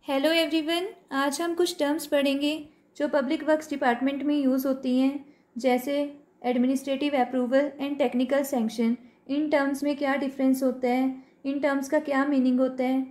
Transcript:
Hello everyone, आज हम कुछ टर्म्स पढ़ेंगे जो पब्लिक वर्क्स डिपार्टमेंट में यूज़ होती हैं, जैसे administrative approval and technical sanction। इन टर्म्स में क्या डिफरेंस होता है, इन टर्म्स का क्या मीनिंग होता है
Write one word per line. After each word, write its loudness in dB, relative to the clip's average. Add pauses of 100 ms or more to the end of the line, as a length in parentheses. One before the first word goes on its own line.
(100)
Hello 2
everyone, 0 (260)
आज 0
हम -2
कुछ 0
टर्म्स 0
पढ़ेंगे 0 (280)
जो -2
पब्लिक 0
वर्क्स 0
डिपार्टमेंट 0
में 0
यूज़ 2
होती 0
हैं, -2 (240)
जैसे 0 (300)
administrative 0
approval 2 (120)
and -6
technical 0
sanction। 0 (340)
इन -2
टर्म्स 0
में 0
क्या 0
डिफरेंस 0
होता 0
है, 0 (240)
इन -4
टर्म्स 0
का 2
क्या 0
मीनिंग 2
होता 0
है 0